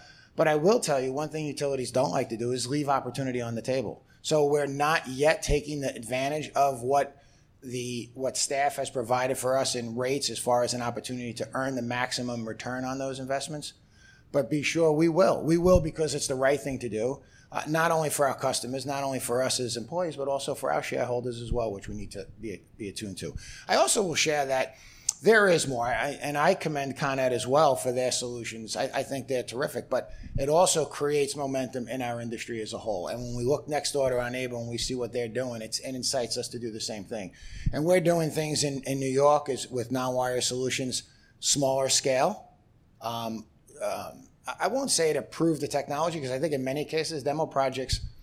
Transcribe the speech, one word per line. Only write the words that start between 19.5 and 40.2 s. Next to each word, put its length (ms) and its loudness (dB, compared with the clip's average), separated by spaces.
as 180 -4
employees, 400 -4
but 100 -4
also 260 -2
for 180 -2
our 120 0
shareholders 580 -4
as 100 -6
well, 200 0
which 160 -10
we 80 -6
need 160 -8
to 160 -10
be, 220 -10
be 120 -8
attuned 300 -8
to. 140 -8
I 80 4
also 280 4
will 120 -2
share 300 2
that 300 0
there 280 8
is 180 4
more, 180 0
I, 360 0
and 160 -4
I 160 6
commend 440 -4
Con 220 0
Ed 140 2
as 120 0
well 300 6
for 160 -2
their 200 2
solutions. 640 -6
I, 60 0
I 100 0
think 240 -8
they're 160 0
terrific, 460 -6
but 240 -2
it 100 0
also 380 6
creates 500 0
momentum 540 -4
in 120 -4
our 200 -4
industry 400 -6
as 100 -8
a 60 -6
whole. 300 -4
And 120 -4
when 160 -6
we 80 -2
look 240 2
next 240 -2
door 180 2
to 100 2
our 100 -2
neighbor 260 -4
and 140 -6
we 80 -4
see 180 -2
what 160 -4
they're 160 -2
doing, 340 -4
it's, 180 -6
it 140 -8
incites 440 -2
us 120 -4
to 100 -10
do 120 -6
the 80 -8
same 240 -6
thing. 300 -8
And 100 0
we're 160 6
doing 300 2
things 340 0
in, 220 -2
in 140 -2
New 100 -2
York 400 4
is 180 -4
with 240 -4
non-wire 480 0